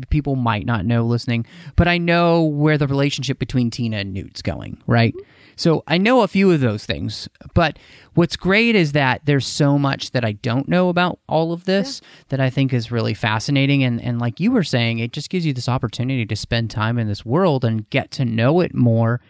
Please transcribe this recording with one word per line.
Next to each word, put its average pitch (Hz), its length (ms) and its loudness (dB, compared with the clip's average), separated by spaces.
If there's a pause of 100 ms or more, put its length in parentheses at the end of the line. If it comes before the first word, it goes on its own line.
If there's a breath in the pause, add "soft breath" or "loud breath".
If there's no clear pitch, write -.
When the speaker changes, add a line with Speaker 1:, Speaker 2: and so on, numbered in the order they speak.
(100)
Speaker 1:
people 143 260 0
might 113 300 -2
not 107 200 -2
know 117 180 2
listening, 117 400 -2 (320 loud breath)
but 175 120 4
I 175 100 2
know 170 460 4
where 151 340 2
the 143 80 2
relationship 139 520 -2
between 120 320 -2
Tina 113 280 -4
and 98 140 -6
Newt's 92 300 -10
going, 62 440 -8
right? 117 280 4 (420 loud breath)
So 156 320 2
I 160 100 2
know 240 220 4
a 202 80 2
few 190 240 4
of 156 80 2
those 107 260 0
things, 95 420 -6 (260)
but 156 220 0 (380 loud breath)
what's 170 220 2
great 220 400 2
is 160 160 2
that 139 320 0
there's 143 220 2
so 143 300 2
much 139 360 -2
that 123 120 0
I 110 80 -2
don't 117 360 -4
know 180 200 2
about 175 300 -2 (100)
all 165 240 -2
of 170 120 -8
this 196 360 -2
Speaker 2:
Yeah. - 80 -20 (200 loud breath)
Speaker 1:
that 135 120 -2
I 131 100 2
think 131 220 0
is 117 200 -2
really 113 220 -2
fascinating. 135 680 0
And, 120 180 0
and 120 200 -4
like 120 180 -4
you 208 140 0
were 240 100 2
saying, 117 380 0
it 117 120 -6
just - 180 -10
gives 180 140 -2
you 151 80 0
this 123 160 -4
opportunity 127 560 -2
to 110 120 -4
spend 113 340 -4
time 110 260 -2
in 113 120 0
this 101 160 -6
world 139 400 0
and 113 260 -2
get - 220 -2
to 139 120 -4
know 120 360 2
it - 120 -2
more. 117 580 2